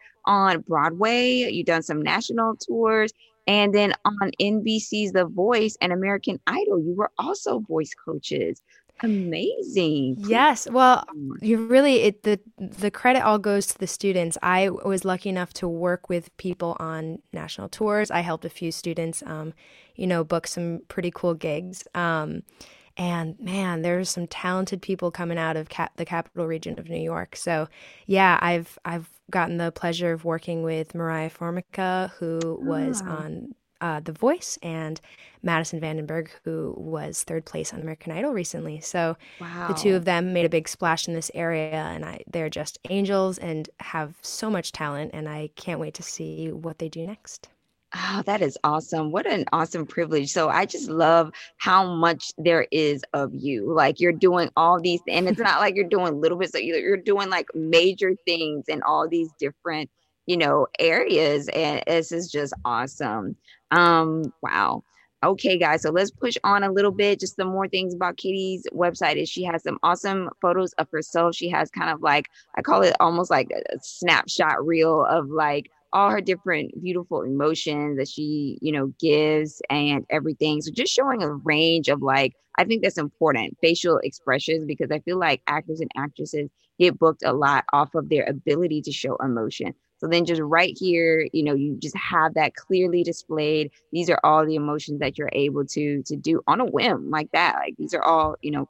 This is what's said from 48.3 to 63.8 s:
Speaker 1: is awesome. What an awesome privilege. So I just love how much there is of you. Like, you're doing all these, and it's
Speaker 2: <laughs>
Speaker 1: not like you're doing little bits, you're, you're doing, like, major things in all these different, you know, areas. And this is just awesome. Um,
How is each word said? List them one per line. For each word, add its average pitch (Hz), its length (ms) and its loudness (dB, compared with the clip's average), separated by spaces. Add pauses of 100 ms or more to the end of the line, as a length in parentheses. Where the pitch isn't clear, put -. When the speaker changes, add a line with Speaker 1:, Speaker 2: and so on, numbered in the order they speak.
Speaker 1:
is 135 200 -2
awesome. 151 480 -2
What 226 140 -2
an 226 260 -2
awesome 160 360 -2
privilege. 156 440 -2
So 160 180 2
I 190 180 2
just 294 220 -10
love 160 420 4 (260)
how 185 380 4
much 165 420 0
there 165 340 4
is 147 320 2 (100)
of 139 200 -2
you. 135 400 -2
Like, 147 260 4
you're 175 140 6
doing 175 420 4
all 170 240 6
these, 175 280 0
and 180 200 0
it's 190 120 0
Speaker 2:
<laughs> - 20 0
Speaker 1:
not 185 180 4
like 185 160 2
you're 196 140 0
doing 175 320 2
little 165 160 2
bits, 180 160 -2
you're, 156 240 -2
you're 190 200 2
doing, 196 340 0
like, 175 240 -2
major 175 580 4 (140)
things 156 400 -2
in 151 160 -4
all 156 260 2
these 165 300 -2
different, 151 500 -4 (380)
you 180 100 2
know, 143 300 4 (120)
areas. 156 720 2
And 147 380 0
this 165 240 2
is 170 200 -4
just 143 220 -4 (100)
awesome. 113 720 -4 (360)
Um, 160 640 4 (100)